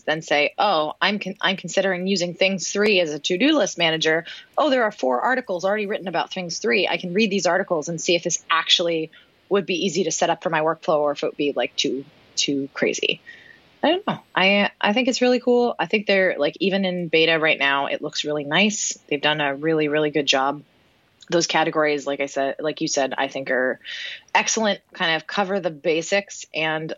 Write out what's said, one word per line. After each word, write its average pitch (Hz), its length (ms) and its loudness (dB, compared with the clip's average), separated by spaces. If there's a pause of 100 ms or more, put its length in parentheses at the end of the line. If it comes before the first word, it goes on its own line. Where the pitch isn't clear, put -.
then 156 160 -2
say, 147 380 0
"Oh, 160 420 2
I'm 202 200 0
con-, 190 200 -8
I'm 185 160 0
considering 185 520 -2
using 175 260 0
Things 190 340 0
three 202 300 2
as 160 160 0
a 151 60 -8
to-do 262 360 2
list 196 220 0
manager. 160 480 0 (320)
Oh, - 100 2
there 262 140 2
are 214 80 0
four 254 300 0
articles 233 440 -2
already 208 220 0
written 190 220 -6
about 160 240 -4
Things 180 260 -8
three. 214 300 0
I 170 80 -2
can 175 180 -6
read 214 160 4
these 185 160 0
articles 175 420 0
and 165 120 -6
see 175 160 2
if 170 80 -2
this 170 260 -4
actually 165 600 0 (380)
would 190 160 2
be 185 220 -2
easy 170 180 0
to 160 60 -2
set 165 180 0
up 160 140 0
for 175 80 -2
my 160 100 2
workflow 160 380 0
or 147 140 2
if - 100 -6
it 156 40 -2
would - 100 -4
be, 143 160 0
like, 127 240 -2
too, 135 280 -2 (300)
too 139 400 -2
crazy." - 460 0 (600)
I 294 100 4
don't 381 140 -2
know. 190 140 -4 (140)
I, 196 360 4 (100)
I 202 120 2
think 240 140 2
it's 247 160 0
really 247 180 4
cool. 240 380 2
I 170 80 0
think 208 200 -2
they're, 190 300 4
like, 151 220 -2
even 190 260 2
in 180 240 -2
beta 160 300 4
right 156 220 2
now, 139 260 2
it - 160 -4
looks - 220 -6
really 147 200 -4
nice. 190 540 0 (100)
They've 143 140 -2
done 147 180 0
a 139 140 0
really, 156 320 0
really 151 240 0
good 147 160 -2
job. 139 380 0 (640)
Those 165 160 2
categories, 151 640 0
like 139 100 -4
I 139 80 -2
said, 135 320 -2
like 151 220 -4
you 160 80 -2
said, 131 280 0
I 135 120 -2
think 135 240 -6
are 127 260 0 (560)
excellent, 208 460 0 (120)
kind 165 220 0
of 156 140 -4
cover 196 320 -2
the 170 100 -2
basics 165 800 -2
and 156 460 -4